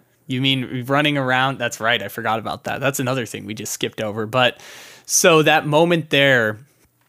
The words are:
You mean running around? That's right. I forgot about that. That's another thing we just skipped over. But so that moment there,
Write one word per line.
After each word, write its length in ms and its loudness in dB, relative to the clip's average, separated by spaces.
You 140 -4
mean 440 -2
running 320 0
around? 420 0
That's 220 -4
right. 200 0
I 60 -8
forgot 320 -4
about 240 -8
that. 160 -6
That's 200 -2
another 260 -2
thing 200 -12
we 80 -8
just 200 -10
skipped 280 -8
over. 240 -6
But 340 0
so 380 4
that 240 4
moment 440 2
there, 440 4